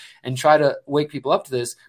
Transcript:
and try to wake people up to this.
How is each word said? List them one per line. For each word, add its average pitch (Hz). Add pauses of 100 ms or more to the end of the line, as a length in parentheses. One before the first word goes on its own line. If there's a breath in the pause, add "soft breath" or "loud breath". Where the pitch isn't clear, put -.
(240 loud breath)
and 127
try 151
to 143
wake 147
people 143
up 196
to -
this. 123 (140 soft breath)